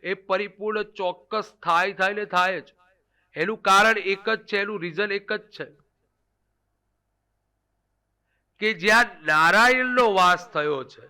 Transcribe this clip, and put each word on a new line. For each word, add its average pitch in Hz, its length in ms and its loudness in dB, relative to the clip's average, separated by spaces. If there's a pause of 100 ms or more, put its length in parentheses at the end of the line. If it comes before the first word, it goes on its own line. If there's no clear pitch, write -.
એ 180 120 -6
પરિપૂર્ણ 202 680 -6
ચોક્કસ 196 680 -8 (100)
થાય, 175 300 0
થાય 190 220 -2
ને 208 100 -8
થાય 185 360 -2
જ. - 140 -20 (600)
એનું 185 280 -6
કારણ 208 360 4
એક 196 320 -4
જ 202 160 -4
છે, 208 120 -4
એનું 202 220 -6
રીઝન 175 320 -6
એક 202 200 -6
જ 208 180 -10
છે - 140 -14 (3000)
કે 214 160 -2
જ્યાં 214 320 2 (180)
નારાયણનો 233 880 2
વાસ 180 380 2
થયો 147 340 -4
છે - 240 -20